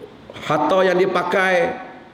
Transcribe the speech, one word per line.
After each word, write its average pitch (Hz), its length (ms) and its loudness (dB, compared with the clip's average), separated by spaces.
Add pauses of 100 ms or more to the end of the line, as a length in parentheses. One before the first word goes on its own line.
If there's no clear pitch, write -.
(480)
Harta 156 320 2
yang 185 160 4
dia 185 160 2
pakai, 185 440 0 (580)